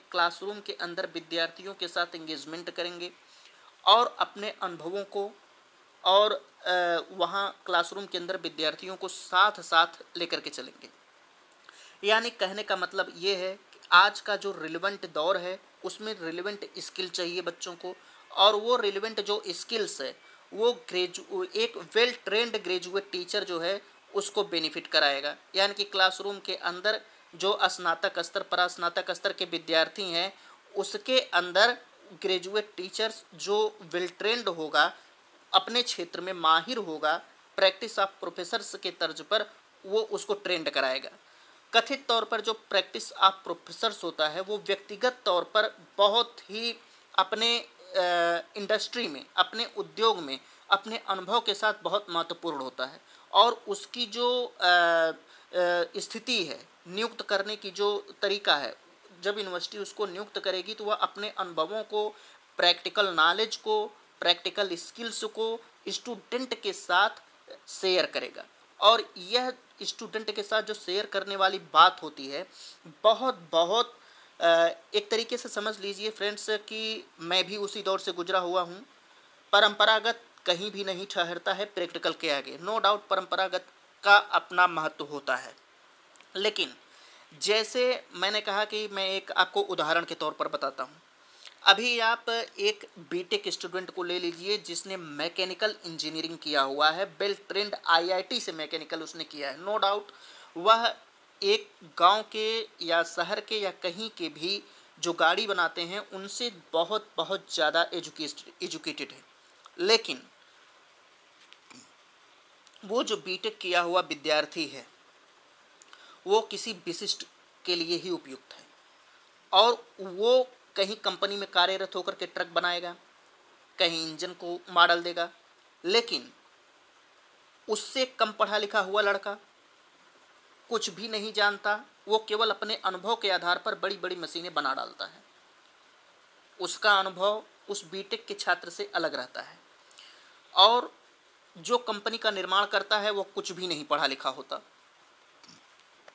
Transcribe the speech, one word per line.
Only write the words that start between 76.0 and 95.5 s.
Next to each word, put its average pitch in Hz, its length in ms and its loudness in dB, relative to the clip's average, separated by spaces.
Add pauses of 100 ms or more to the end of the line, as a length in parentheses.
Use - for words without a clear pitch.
फ्रेंड्स 208 400 -6
कि 220 580 -6 (120)
मैं 175 240 0
भी 190 140 -6
उसी 202 240 -6
दौर 190 180 0
से 190 120 -6
गुजरा 180 280 0
हुआ 180 220 0
हूँ। 180 240 -8 (640)
परंपरागत 214 720 4 (220)
कहीं 180 260 0
भी 196 120 -8
नहीं 190 220 -6
ठहरता 175 480 -2
है 190 120 -4
practical 170 480 -4
के 156 180 -2
आगे, 135 260 -4
no 185 220 -4
doubt 202 200 4 (100)
परंपरागत 185 560 0 (380)
का 202 120 10
अपना 180 520 4
महत्व 160 380 -2
होता 139 300 -2
है। 123 200 -10 (800)
लेकिन 190 400 -2 (680)
जैसे 220 720 2
मैंने 202 280 0
कहा 208 240 0
कि 214 220 -6
मैं 196 220 -2
एक 190 220 -4
आपको 185 300 2
उदाहरण 165 440 0
के 165 100 -6
तौर 156 160 -4
पर 147 160 -2
बताता 139 360 -4
हूँ। 151 180 -16 (640)
अभी 233 340 6
आप 226 300 0 (300)
एक 208 300 -2 (100)
बीटेक 175 480 -4
student 180 440 -8
को 185 120 -6
ले 175 160 -4
लीजिए, 175 380 -4
जिसने 190 400 -8
mechanical 170 760 -4 (100)